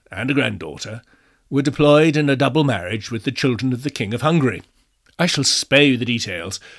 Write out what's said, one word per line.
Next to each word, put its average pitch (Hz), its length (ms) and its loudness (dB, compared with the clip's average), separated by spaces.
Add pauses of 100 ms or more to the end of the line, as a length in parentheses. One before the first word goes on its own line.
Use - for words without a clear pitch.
(120)
and 117 200 -8
a - 20 -8
granddaughter 110 680 -6 (460)
were 135 120 0
deployed 147 560 4
in 147 120 2
a 135 60 2
double 139 280 2
marriage 104 480 -4
with 113 120 -6
the 135 80 -4
children 127 400 -2
of 123 120 -4
the 147 80 -6
King 107 220 -6
of - 80 -6
Hungary. 139 420 2 (560)
I 175 80 2
shall 139 160 0
spare - 400 2
you 131 140 4
the 117 80 -4
details, 101 540 -6 (200)